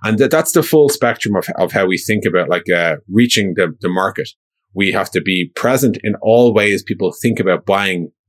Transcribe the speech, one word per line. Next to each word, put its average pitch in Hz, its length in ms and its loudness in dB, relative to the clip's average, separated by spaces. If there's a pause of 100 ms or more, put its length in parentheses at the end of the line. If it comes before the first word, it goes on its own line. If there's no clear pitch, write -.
And 107 160 0
th-, 135 120 2
that's 156 220 0
the 165 100 2
full 151 260 4
spectrum 107 480 -2
of, 90 100 -2 (100)
of 92 160 -2
how 98 140 0
we 92 120 0
think 107 260 -2
about, 90 240 0
like, 90 220 -2
uh, 85 260 0 (120)
reaching 104 460 0
the, 85 260 -2
the 98 80 -4
market. 92 420 -4 (420)
We 95 200 0
have 98 200 -2
to 92 80 -2
be 87 340 -2
present 127 480 0
in 107 200 -4
all 117 320 4
ways 104 280 2
people 95 300 -4
think 117 260 -2
about 92 280 0
buying 95 460 -2 (160)